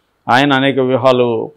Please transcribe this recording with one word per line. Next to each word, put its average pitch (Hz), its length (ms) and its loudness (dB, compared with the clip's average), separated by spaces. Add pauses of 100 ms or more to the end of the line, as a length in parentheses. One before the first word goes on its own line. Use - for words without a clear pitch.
(280)
ఆయన 135 240 2
అనేక 135 260 0
వ్యూహాలు 123 800 0